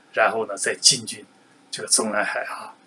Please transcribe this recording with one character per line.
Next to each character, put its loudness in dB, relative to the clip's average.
然 6
后 0
呢 -8
再 0
进 0
军 -10
这 -8
个 -8
中 2
南 2
海 -2
啊。 -10